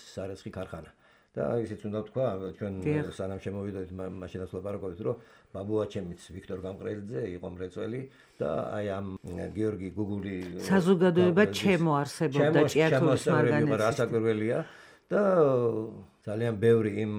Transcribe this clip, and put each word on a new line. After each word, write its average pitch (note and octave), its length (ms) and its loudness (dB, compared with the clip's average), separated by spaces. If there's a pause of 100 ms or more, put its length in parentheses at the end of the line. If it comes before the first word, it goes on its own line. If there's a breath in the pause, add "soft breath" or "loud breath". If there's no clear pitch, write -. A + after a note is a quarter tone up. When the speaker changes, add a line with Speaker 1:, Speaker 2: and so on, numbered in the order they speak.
Speaker 1:
სარეცხი F#2+ 460 -12
ქარხანა. F2+ 400 -12 (420 soft breath)
და C3 100 -4 (120)
ისიც G#2+ 260 -6
უნდა G#2 160 -6
ვთქვა, B2+ 280 -4 (260)
ჩვენ G2 240 -8
Speaker 2:
დიახ. F#2+ 320 -2
Speaker 1:
სანამ F#2+ 340 -8
შემოვიდოდით, G2 480 -8
მა-, F#2 220 -8
მაშინაც F#2 400 -10
ვლაპარაკობთ, F#2+ 480 -8
რომ A#2 160 -2 (320 loud breath)
ბაბუაჩემიც, G2 800 -4
ვიქტორ F#2 320 -12
გამყრელიძე, G2+ 640 -8 (100)
იყო F2 160 -10
მრეწველი F#2+ 520 -8 (340 soft breath)
და - 160 -2 (180)
აი, G#2 200 -4
ამ G2 180 -4 (420)
გიორგი F#2+ 420 -2
გუგული G2 460 -4 (220)
Speaker 2:
საზოგადოება F3+ 840 4
Speaker 1:
გამყრელიძის G3 160 0
Speaker 2:
ჩემო E3+ 340 4
არსებობდა C#3+ 460 0
Speaker 1:
ჩემო, D3+ 320 4
Speaker 2:
ჭიათურის D3+ 240 4
Speaker 1:
ჩემო C3+ 200 4
წევრები D#3 360 4
იყო, - 160 4
Speaker 2:
მარგანეცის. G#2+ 160 2
Speaker 1:
რასაკვირველია. A2+ 760 2 (440 loud breath)
და G3 200 0 (1000)
ძალიან A2+ 340 -2
ბევრი A2 400 6
იმ G#2+ 240 -2